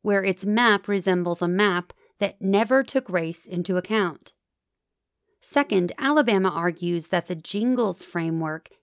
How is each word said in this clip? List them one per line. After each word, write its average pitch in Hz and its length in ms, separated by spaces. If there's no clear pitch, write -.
where 202 200
its 190 220
map 208 420
resembles 180 540
a 175 60
map 180 460
that 196 220
never 214 420
took - 260
race 170 360
into 180 320
account. 185 560
Second, 202 560
Alabama 226 520
argues 170 580
that 175 200
the 180 80
Jingles 214 680
framework 165 640